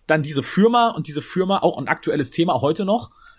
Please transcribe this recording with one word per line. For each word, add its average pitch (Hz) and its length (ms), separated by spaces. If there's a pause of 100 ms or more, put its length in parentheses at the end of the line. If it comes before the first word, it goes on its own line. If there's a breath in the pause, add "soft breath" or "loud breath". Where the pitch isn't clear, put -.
dann 156 160
diese 139 200
Firma 233 460
und - 180
diese 147 140
Firma 185 380
auch - 180
ein 135 100
aktuelles 143 440
Thema 170 300
heute 156 240
noch. 214 260 (280 soft breath)